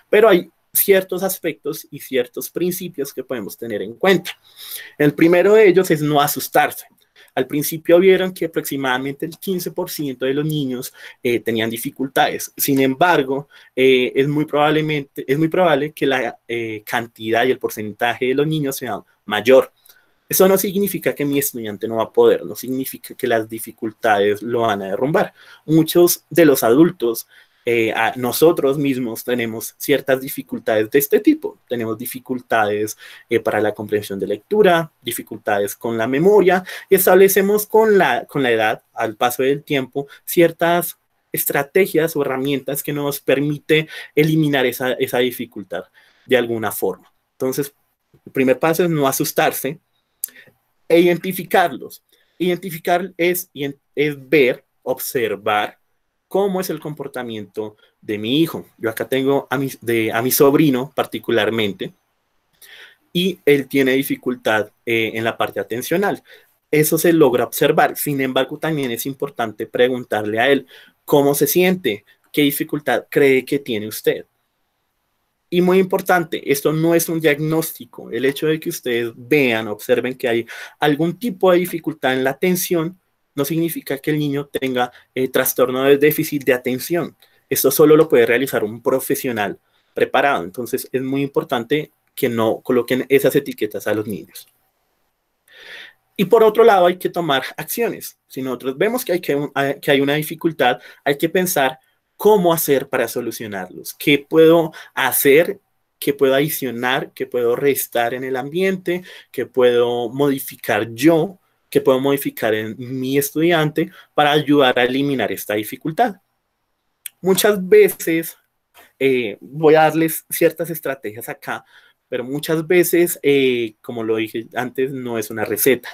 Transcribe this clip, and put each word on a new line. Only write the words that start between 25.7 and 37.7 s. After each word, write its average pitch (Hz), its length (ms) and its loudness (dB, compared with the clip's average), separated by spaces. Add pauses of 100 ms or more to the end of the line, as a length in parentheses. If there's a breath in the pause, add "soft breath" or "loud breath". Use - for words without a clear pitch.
de 165 160 4
los 135 200 4
adultos, 120 640 2 (360 soft breath)
eh, 117 280 0
a, 113 240 -2
nosotros 139 600 2
mismos 131 460 -4
tenemos 117 560 -6
ciertas 131 420 0
dificultades 113 720 -4
de 143 80 4
este - 220 2
tipo. - 380 0 (100)
Tenemos 113 280 -6
dificultades, 113 1000 -4 (340 loud breath)
eh, 117 80 2
para 107 220 -2
la 107 120 0
comprensión 104 460 -6
de 98 80 -6
lectura, 170 640 0 (100)
dificultades 104 760 -6
con 117 200 -6
la 113 120 -2
memoria, 185 560 4 (260 loud breath)
y 196 60 6
establecemos 196 720 4
con 220 300 4